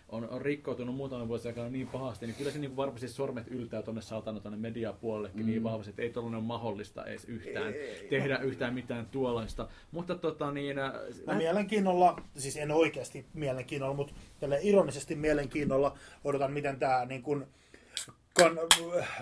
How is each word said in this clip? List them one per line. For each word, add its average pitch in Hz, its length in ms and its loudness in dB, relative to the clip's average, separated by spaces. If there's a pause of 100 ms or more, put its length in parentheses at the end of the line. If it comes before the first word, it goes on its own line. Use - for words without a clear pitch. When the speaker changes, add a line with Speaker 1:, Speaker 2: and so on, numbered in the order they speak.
Speaker 1:
on, 113 200 -6
on 127 120 -6
rikkoutunut 127 540 -2
muutaman 131 320 -6
vuoden 117 200 -4
aikana 117 220 -6
niin 131 180 -4
pahasti, 127 400 -6
niin 113 80 -6
kyllä 139 160 -4
se 147 80 -6
niinku 135 180 -6
varmasti 127 300 -2
sormet 123 400 -4
yltää 117 340 -6
tonne 110 200 -6
saatana 107 380 -6
tonne 104 180 -10
mediapuolellekin 107 880 -4
Speaker 2:
Mm. - 60 0
Speaker 1:
niin 113 120 0
vahvasti, 110 260 -4
että 101 120 -10
ei 120 80 0
tollanen 117 280 -4
ole 110 80 -4
mahdollista 110 600 -6
edes 107 200 -10
yhtään 107 480 -6
Speaker 3:
Ei. 117 360 -10
Speaker 1:
tehdä 135 280 2
yhtään 127 360 -2
mitään 120 320 -6
tuollaista. 120 640 -2 (240)
Mutta 175 240 -4
tota 151 360 -2
niin, 143 280 -2
ää, 135 120 -2 (360)
Speaker 3:
Mä - 60 0
Speaker 1:
läht- - 40 4
Speaker 3:
mielenkiinnolla, 185 840 6 (160)
siis 139 200 -4
en 147 140 -2
oikeasti 147 640 2
mielenkiinnolla, 135 640 -2
mut 139 180 -4 (260)
tälleen 143 260 2
ironisesti 160 500 6
mielenkiinnolla 143 840 2 (260)
odotan, 139 280 0
miten 139 280 -2
tää 131 260 2
niin 127 180 -6
kun 143 240 0 (920)
kan-, 165 180 8 (640)